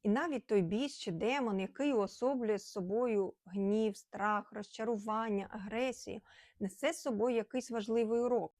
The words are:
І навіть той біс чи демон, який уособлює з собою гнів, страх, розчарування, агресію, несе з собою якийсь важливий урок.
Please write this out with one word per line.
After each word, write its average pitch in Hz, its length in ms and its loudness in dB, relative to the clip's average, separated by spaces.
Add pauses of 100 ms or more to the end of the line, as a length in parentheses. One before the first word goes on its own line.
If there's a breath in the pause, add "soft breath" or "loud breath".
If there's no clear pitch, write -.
І 214 60 4
навіть 269 380 2
той 202 140 6
біс 214 360 0
чи - 140 -6
демон, 214 480 0
який 262 340 0
уособлює 226 640 2
з - 140 -8
собою 202 600 0 (120)
гнів, 202 520 2
страх, 208 540 -4
розчарування, 220 1000 -4
агресію, 220 720 -6 (380 loud breath)
несе 269 340 -2
з - 80 -8
собою 233 340 0
якийсь 240 360 -2
важливий 226 480 2
урок. 240 400 0